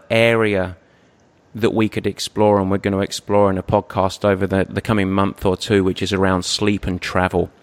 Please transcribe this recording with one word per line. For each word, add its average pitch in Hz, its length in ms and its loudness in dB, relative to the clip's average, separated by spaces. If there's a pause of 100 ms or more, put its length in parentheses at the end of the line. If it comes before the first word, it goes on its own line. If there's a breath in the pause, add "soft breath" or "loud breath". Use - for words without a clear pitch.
(100)
area 110 640 2 (800 soft breath)
that 110 200 0
we 110 140 2
could 104 180 -6
explore 104 540 0
and 95 100 0
we're 98 80 0
gonna 98 220 -2
explore 101 500 0
in 95 80 -2
a 92 40 -6
podcast 95 640 -2
over 98 220 2
the, 95 220 0
the 101 120 -6
coming 101 300 0
month 98 340 -2
or 92 120 2
two, 98 280 0
which 92 180 -2
is 95 100 -4
around 92 320 2
sleep 104 420 -2
and 92 140 -4
travel. 92 500 -2 (120)